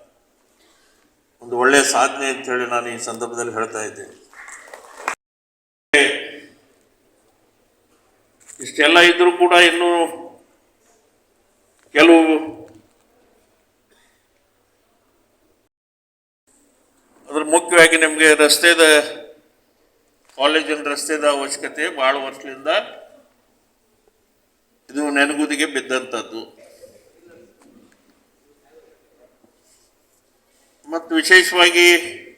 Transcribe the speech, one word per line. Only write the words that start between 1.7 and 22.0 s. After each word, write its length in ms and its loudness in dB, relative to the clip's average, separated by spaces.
ಸಾಧನೆ 460 -2
ಅಂತ 160 -8
ಹೇಳಿ 200 -4
ನಾನು 240 -6
ಈ 80 -10
ಸಂದರ್ಭದಲ್ಲಿ 560 -10
ಹೇಳ್ತಾ 300 -8
ಇದ್ದೇನೆ. 440 -18
ಇಷ್ಟೆಲ್ಲ 400 0
ಇದ್ರೂ 320 4
ಕೂಡ 200 2
ಇನ್ನೂ 720 2
ಕೆಲವು, 640 4
ಅದ್ರ 140 -6
ಮುಖ್ಯವಾಗಿ 540 4
ನಿಮಗೆ 380 2
ರಸ್ತೆದ, 440 2
ಕಾಲೇಜಿನ 460 -2
ರಸ್ತೆದ 400 -8
ಅವಶ್ಯಕತೆ 760 -4
ಭಾಳ 200 0